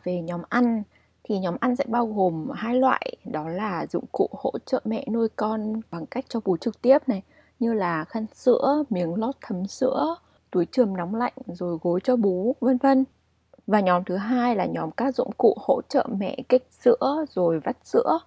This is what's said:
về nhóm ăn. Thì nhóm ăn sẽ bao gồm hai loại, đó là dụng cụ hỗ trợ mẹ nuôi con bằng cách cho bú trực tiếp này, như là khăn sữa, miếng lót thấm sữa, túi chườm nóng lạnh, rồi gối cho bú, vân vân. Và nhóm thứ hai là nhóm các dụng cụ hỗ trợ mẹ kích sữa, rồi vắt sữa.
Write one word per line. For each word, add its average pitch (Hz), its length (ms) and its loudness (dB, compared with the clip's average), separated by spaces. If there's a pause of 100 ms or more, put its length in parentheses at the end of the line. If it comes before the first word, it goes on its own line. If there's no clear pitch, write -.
về 180 160 -2
nhóm 170 280 -6
ăn. 233 340 2 (460)
Thì 208 100 -2
nhóm 180 220 -2
ăn 247 160 0
sẽ - 120 -2
bao 240 180 0
gồm 185 480 0
hai 220 200 -4
loại, 254 500 2
đó 156 240 -6
là 175 380 -4
dụng - 260 -6
cụ - 200 0
hỗ - 200 -4 (140)
trợ - 180 -2
mẹ 214 260 -4
nuôi 226 260 0
con 220 440 -4 (100)
bằng 165 160 -8
cách - 220 -8
cho 233 160 -4
bú 185 120 2
trực - 260 -6
tiếp 262 240 6
này, 202 160 -2 (360)
như 233 140 0
là 175 320 -2
khăn 220 300 -6
sữa, 277 560 2
miếng 175 240 -2
lót 233 260 -2
thấm 185 260 -6
sữa, - 500 -2 (340)
túi 175 160 0
chườm 202 300 2
nóng 180 180 -4
lạnh, 240 180 -2 (140)
rồi 175 360 -4
gối 180 220 2
cho 254 120 4
bú, 208 440 2
vân 254 160 2
vân. 269 280 4 (600)
Và 214 140 2
nhóm 180 240 2
thứ 185 120 -4
hai 240 400 0
là 180 100 0
nhóm 165 240 -4
các 254 240 -2
dụng - 240 -2
cụ - 220 6
hỗ - 280 2
trợ - 180 0 (120)
mẹ 196 180 -4 (120)
kích 254 220 4
sữa, 285 600 2
rồi 165 300 0
vắt - 240 -6
sữa. - 420 2